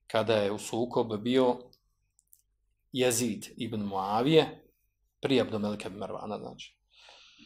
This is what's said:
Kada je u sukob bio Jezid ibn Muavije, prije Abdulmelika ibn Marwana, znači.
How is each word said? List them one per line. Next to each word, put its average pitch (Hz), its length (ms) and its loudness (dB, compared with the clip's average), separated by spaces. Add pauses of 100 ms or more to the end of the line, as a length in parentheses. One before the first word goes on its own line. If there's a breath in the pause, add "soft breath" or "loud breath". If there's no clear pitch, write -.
Kada 110 280 2
je 101 160 2
u 104 80 -4
sukob 117 600 -2
bio 123 360 4 (1300)
Jezid 123 540 0 (120)
ibn 113 240 -6
Muavije, 104 880 2 (520)
prije 131 200 4
Abdulmelika 104 460 -4
ibn 98 120 -12
Marwana, 101 400 -8
znači. - 380 -18 (680 soft breath)